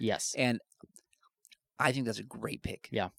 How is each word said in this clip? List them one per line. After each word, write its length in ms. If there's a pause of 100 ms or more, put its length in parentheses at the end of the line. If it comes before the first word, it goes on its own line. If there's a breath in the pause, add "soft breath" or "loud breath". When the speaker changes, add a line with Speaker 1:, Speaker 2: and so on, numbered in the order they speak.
Speaker 1:
Yes. 360
Speaker 2:
And 240 (1160)
I 140
think 140
that's 120
a 60
great 380
pick. 280
Speaker 1:
Yeah. 280